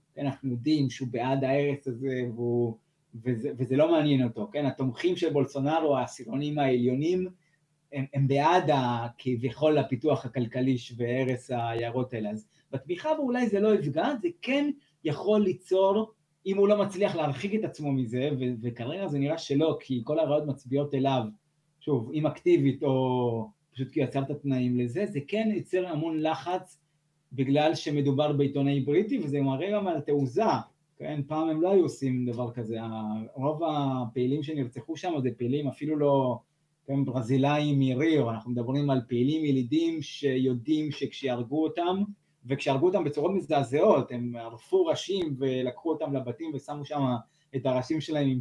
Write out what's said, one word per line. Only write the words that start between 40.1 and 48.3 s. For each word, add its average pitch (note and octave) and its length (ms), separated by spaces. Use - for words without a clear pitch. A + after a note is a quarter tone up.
שכשיהרגו C3 720
אותם, F3 400
וכשהרגו C3+ 400
אותם F3+ 180
בצורות D#3 280
מזעזעות, D3+ 800
הם A#2+ 240
ערפו A#2 500
ראשים E3+ 520
ולקחו B2+ 520
אותם D3+ 260
לבתים B2+ 380
ושמו D3 320
שם C#3+ 160
את C3 100
הראשים C3 360
שלהם D3 280
עם B2+ 120